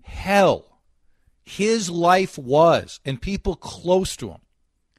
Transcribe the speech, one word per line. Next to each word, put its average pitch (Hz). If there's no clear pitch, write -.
hell 185
his 214
life 175
was, 139
and 135
people 196
close -
to 113
him, 80